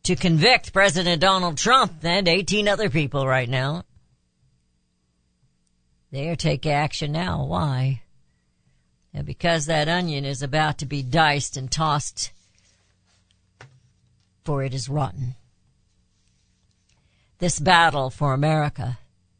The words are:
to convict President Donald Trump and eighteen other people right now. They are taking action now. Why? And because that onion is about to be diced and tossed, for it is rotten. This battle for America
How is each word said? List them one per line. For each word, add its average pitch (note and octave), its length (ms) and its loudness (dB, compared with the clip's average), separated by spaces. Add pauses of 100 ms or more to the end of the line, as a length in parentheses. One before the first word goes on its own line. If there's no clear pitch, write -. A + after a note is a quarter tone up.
to C#3+ 140 0
convict F3+ 560 2
President F3 480 2
Donald F#3 360 2
Trump G3+ 480 2
and F3 240 0
eighteen G3+ 400 2
other G3+ 220 0
people C#3+ 360 -2
right B2+ 220 0
now. C3+ 360 -4 (2250)
They C#3 160 -6
are E3+ 80 -4
taking D#3 340 -2
action D3 400 -2
now. D#3+ 340 -4
Why? C3+ 580 -2 (1120)
And - 140 -8
because D#3+ 400 -2
that D#3 220 0
onion E3 360 -2
is C#3 180 -6
about D3+ 360 -2
to D3 80 -6
be C#3+ 160 -6
diced C#3+ 540 2
and C3 140 -8
tossed, D3+ 600 -2 (2250)
for C#3 180 -2
it C3+ 100 -4
is C3 160 -6
rotten. C3 460 -4 (2000)
This F3 200 0
battle D3+ 500 4
for C#3 240 -2
America D3 680 -2 (420)